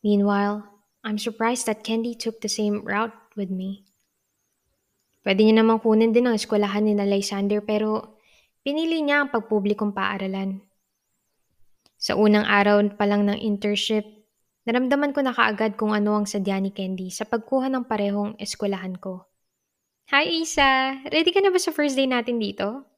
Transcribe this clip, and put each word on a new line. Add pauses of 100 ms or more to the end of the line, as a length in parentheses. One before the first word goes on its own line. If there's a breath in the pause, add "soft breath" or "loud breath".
Meanwhile, (320)
I'm
surprised
that
Candy
took
the
same
route (240)
with
me. (1400)
Pwede
niya
namang
kunin
din
ang
eskwelahan
ni
na
Lysander
pero (400 soft breath)
pinili
niya
ang
pagpublikong
paaralan. (1400)
Sa
unang
araw (160)
pa
lang
ng
internship, (640)
naramdaman
ko
na
kaagad
kung
ano
ang
sadya
ni
Candy
sa
pagkuha
ng
parehong
eskwelahan
ko. (880)
Hi,
Isa!
Ready
ka
na
ba
sa
first
day
natin
dito? (140)